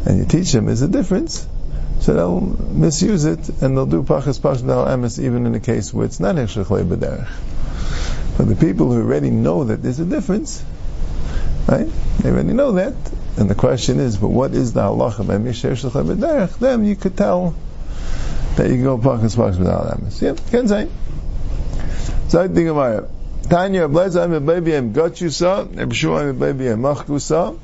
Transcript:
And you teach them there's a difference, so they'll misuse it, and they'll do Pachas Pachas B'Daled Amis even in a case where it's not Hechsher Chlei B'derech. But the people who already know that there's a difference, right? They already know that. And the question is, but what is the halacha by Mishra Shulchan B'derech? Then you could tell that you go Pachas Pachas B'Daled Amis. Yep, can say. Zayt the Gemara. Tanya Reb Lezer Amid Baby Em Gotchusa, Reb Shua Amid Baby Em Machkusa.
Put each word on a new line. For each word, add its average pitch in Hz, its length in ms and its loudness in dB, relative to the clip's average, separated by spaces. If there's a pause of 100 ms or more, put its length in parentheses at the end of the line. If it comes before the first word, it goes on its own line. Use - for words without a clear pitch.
And 95 140 4
you 92 60 2
teach 156 280 2
them 107 140 4
there's 113 160 0
a 151 60 2
difference, - 580 -2 (540)
so - 140 4
they'll 180 260 2
misuse 160 840 2
it, 165 240 -2 (140)
and 131 140 2
they'll 135 100 2
do 151 160 2
Pachas 143 380 0
Pachas 139 220 0
B'Daled 131 260 0
Amis 120 320 -2
even 120 260 0
in 117 80 0
a 113 60 -2
case 113 340 -2
where 110 120 0
it's - 120 -6
not 190 160 0
Hechsher 107 300 -2
Chlei 95 200 0
B'derech. - 440 -2 (1080)
But - 120 4
the 101 80 2
people 160 360 4
who 117 80 4
already 131 300 0
know 139 340 2
that 110 180 -2
there's 127 180 -2
a 170 60 -2
difference, 190 580 -2 (1040)
right? - 200 2 (320)
They 127 100 2
already 139 240 2
know 269 180 2
that. 190 220 0 (420)
And 104 120 4
the 101 60 2
question 135 460 2
is, 120 160 0
but 104 120 2
what 123 260 2
is 123 180 0
the 117 80 2
halacha 110 460 0
by 95 120 0
Mishra 123 340 -2
Shulchan 135 440 -2
B'derech? 262 420 0
Then 240 260 2
you 202 120 2
could 190 200 -2
tell 180 380 2 (1000)
that - 120 2
you 127 140 2
go 131 160 2
Pachas 113 380 0
Pachas 107 200 2
B'Daled 85 440 0
Amis. - 200 -6
Yep, - 200 -2 (100)
can 240 160 0
say. 202 220 0 (1400)
Zayt 180 260 2
the 165 120 4
Gemara. 139 440 0 (340)
Tanya 185 400 2
Reb 143 100 0
Lezer 175 320 2
Amid 156 220 0
Baby 165 260 2
Em 120 220 0
Gotchusa, 175 840 0
Reb 123 160 -4
Shua 156 300 0
Amid 135 160 -2
Baby 131 300 0
Em 110 120 0
Machkusa. 147 840 -2